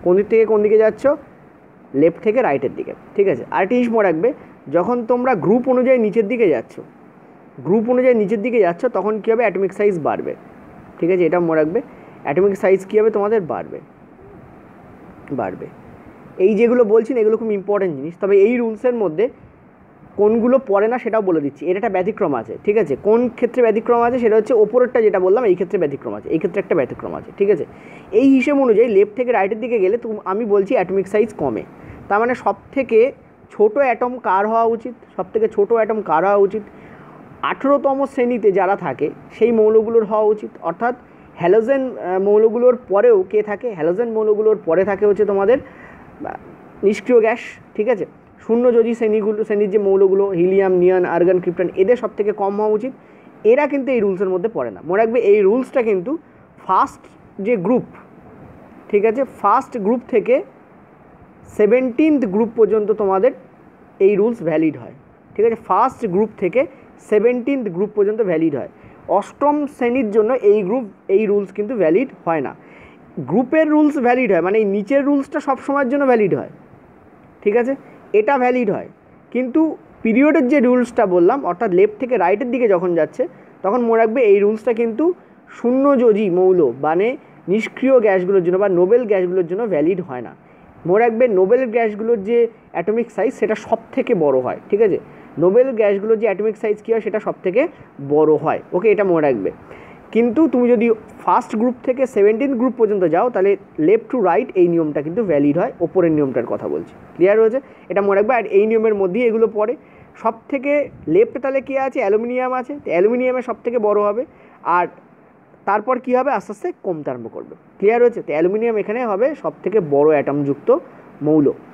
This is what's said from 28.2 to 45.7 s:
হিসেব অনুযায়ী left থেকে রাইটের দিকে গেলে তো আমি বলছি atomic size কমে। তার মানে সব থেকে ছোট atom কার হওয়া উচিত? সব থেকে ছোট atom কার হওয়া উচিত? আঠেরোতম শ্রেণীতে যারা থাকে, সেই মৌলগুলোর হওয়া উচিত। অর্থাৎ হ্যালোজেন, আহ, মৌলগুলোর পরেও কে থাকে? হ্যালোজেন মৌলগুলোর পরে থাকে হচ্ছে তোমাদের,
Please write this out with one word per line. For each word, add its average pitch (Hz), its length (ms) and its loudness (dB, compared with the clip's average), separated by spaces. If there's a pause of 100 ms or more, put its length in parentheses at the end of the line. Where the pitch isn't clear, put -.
হিসেব 269 320 2
অনুযায়ী 233 260 4
left 208 280 2
থেকে 254 160 -2
রাইটের 208 280 0
দিকে 233 200 -2
গেলে 190 180 0
তো 226 280 -8
আমি 202 200 -4
বলছি 196 280 0
atomic 185 340 -2
size 214 260 -2
কমে। 113 300 -4 (440)
তার 202 120 0
মানে 240 160 0
সব 202 200 -4 (160)
থেকে 240 400 2 (400)
ছোট 214 260 2
atom 247 400 -2
কার 202 300 0
হওয়া 226 160 0
উচিত? 233 300 -4 (220)
সব 185 180 -6
থেকে 220 140 0
ছোট 214 260 0
atom 220 280 0
কার 165 220 0
হওয়া 202 120 2
উচিত? 202 260 0 (800)
আঠেরোতম 269 640 -2
শ্রেণীতে 240 460 0
যারা 190 240 0
থাকে, 151 340 -6 (220)
সেই 226 200 0
মৌলগুলোর 220 520 4
হওয়া 214 200 -2
উচিত। 214 260 -2 (120)
অর্থাৎ 220 340 -4 (400)
হ্যালোজেন, 226 640 0
আহ, 180 220 -4
মৌলগুলোর 220 580 4 (100)
পরেও 190 360 4
কে 208 200 -2
থাকে? 208 300 -8
হ্যালোজেন 180 380 -2
মৌলগুলোর 214 540 0
পরে 165 200 2
থাকে 196 200 -2
হচ্ছে 208 200 2
তোমাদের, 196 320 2 (680)